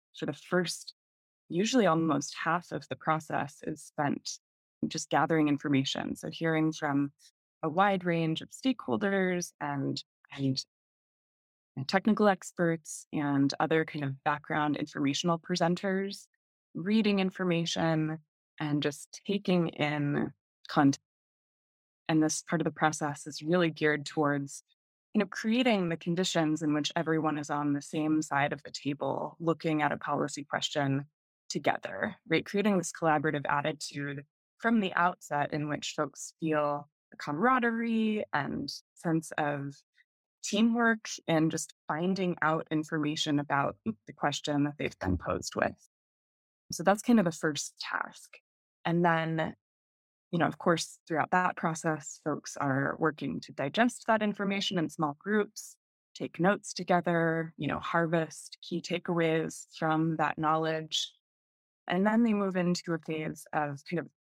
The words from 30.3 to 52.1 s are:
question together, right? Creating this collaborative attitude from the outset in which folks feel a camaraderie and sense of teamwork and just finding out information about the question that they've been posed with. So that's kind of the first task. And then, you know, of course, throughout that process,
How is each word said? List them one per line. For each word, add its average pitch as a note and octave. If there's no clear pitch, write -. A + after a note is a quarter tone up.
question C#3+
together, -
right? D#3+
Creating G3+
this E3+
collaborative D3+
attitude C#3+
from A3+
the F#3+
outset D#3
in D3
which -
folks -
feel D3
a -
camaraderie A3+
and C#3+
sense E3
of C#3+
teamwork A3+
and D#3+
just -
finding F3+
out D#3+
information D#3
about C#3+
the A3
question C#3+
that D3
they've -
been F#2
posed -
with. -
So -
that's F#3+
kind A#3+
of F#3
the E3
first -
task. -
And E3+
then, D#3+
you E3+
know, D3
of D#3
course, -
throughout D3
that F3+
process, D#3+